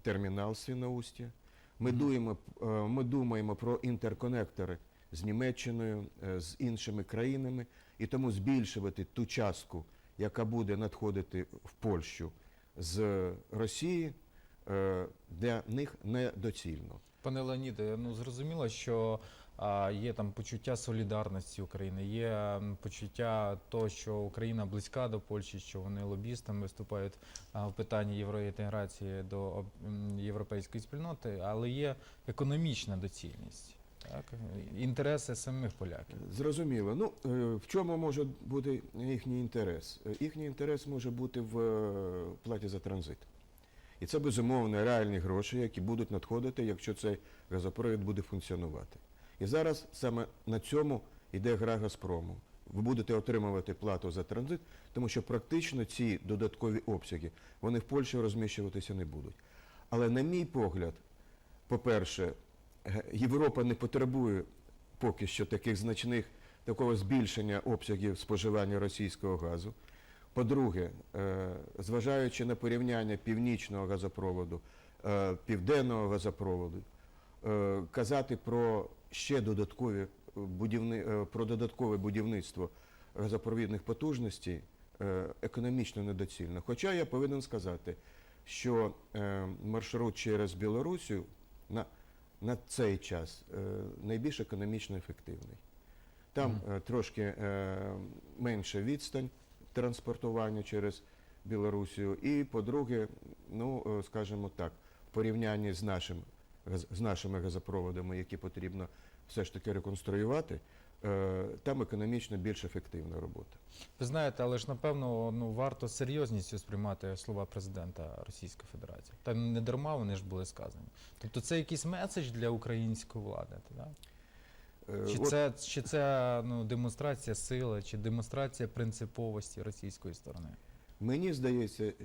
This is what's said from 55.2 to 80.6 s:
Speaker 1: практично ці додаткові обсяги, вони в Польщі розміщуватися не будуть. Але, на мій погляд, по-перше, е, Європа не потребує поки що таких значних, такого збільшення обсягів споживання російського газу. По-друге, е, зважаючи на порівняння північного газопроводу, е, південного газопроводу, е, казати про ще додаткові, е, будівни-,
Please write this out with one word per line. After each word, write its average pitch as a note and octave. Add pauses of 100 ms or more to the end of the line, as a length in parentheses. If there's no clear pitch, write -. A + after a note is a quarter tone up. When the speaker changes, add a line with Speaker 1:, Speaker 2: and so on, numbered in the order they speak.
Speaker 1:
практично C3+
ці A2
додаткові G#2+
обсяги, E2+ (300)
вони A#2
в A2+
Польщі C3
розміщуватися G#2
не F#2
будуть. D2 (540)
Але, A#2
на B2
мій E3+
погляд, F#2 (760)
по-перше, G2+ (520)
е, G2+ (100)
Європа C3
не A#2+
потребує B2 (540)
поки G#2
що G#2
таких A2
значних, A2+ (380)
такого A#2+
збільшення G#2
обсягів G#2
споживання G2+
російського G2
газу. E2+ (600)
По-друге, A#2 (260)
е, F#2+ (300)
зважаючи A#2+
на A#2+
порівняння A#2
північного A2
газопроводу, F#2 (440)
е, G2 (100)
південного A2+
газопроводу, F#2 (640)
е, G2+
казати B2+
про A#2 (220)
ще C#3
додаткові, G#2
е, F#2+ (280)
будівни-, G#2+ (160)